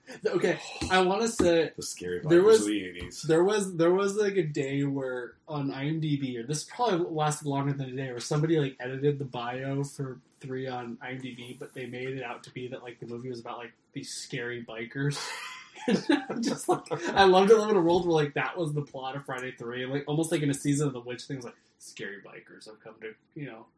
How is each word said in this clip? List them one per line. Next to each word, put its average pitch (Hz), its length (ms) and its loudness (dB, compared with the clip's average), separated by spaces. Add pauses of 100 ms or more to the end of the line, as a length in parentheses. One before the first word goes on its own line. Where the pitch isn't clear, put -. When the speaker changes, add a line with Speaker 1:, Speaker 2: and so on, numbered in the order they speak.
(260)
Speaker 1:
Okay, 185 320 2 (320)
I 185 120 6
wanna 202 260 2
say 170 500 4
Speaker 2:
The - 60 -8
scary 90 400 -6
Speaker 1:
there 170 180 8
Speaker 2:
bikers - 40 8
Speaker 1:
was 110 160 10
Speaker 2:
of 104 60 0
the 104 160 0
eighties. 87 440 -10
Speaker 1:
there 160 160 6
was, 196 340 2
there 170 160 6
was, 196 220 2
like, 202 220 2
a 180 60 4
day 143 420 -2
where 127 500 -4 (120)
on 143 240 -4
I 135 140 -6
M 160 140 -2
D 151 180 0
B, 127 220 -4
or 113 80 -8
this 151 160 -4
probably 190 480 0
lasted 151 360 -2
longer 139 260 0
than 135 160 -8
a 127 60 -10
day, 135 140 -6
where 123 100 -8
somebody, 156 400 2
like, 135 200 0
edited 135 400 0
the 139 60 -6
bio 127 580 -4
for 135 340 -8 (240)
three 131 260 -6
on 120 320 -8
I 127 120 -10
M 131 80 -8
D 127 160 -10
B, 120 240 -14
but - 160 -14
they 131 100 -10
made 123 320 -8
it 131 60 -8
out 117 220 -10
to - 60 -18
be 123 180 -10
that, 131 120 -10
like, 120 180 -14
the 120 60 -12
movie 117 240 -8
was 120 100 -8
about, 117 200 -10
like, 120 140 -14 (200)
these 139 180 -10
scary 120 560 -8
bikers. 120 560 -4 (640)
<laughs> - 540 2
Just, - 260 -2
like, - 140 2 (320)
I 196 120 8
loved 190 240 8
to 220 80 10
live 214 120 2
in 214 60 4
a 190 60 4
world 175 260 4
where, 165 160 4
like, 143 100 -4
that - 240 -2
was 156 160 -2
the 147 80 -2
plot 131 340 -8
of 139 100 -12
Friday 127 320 -6
three, 123 280 -6
like, 139 220 -4
almost 160 240 0
like 165 100 2
in 147 80 2
a 135 60 2
season 143 320 2
of 131 60 -4
The 123 60 -8
Witch, 120 240 -8
things 127 220 -10
like, 110 100 -14 (220)
"Scary 101 480 -12
bikers 92 400 -20
have 107 180 -18
come 110 180 -18
to," 110 120 -12 (220)
you 147 100 -10
know. 113 220 -14 (100)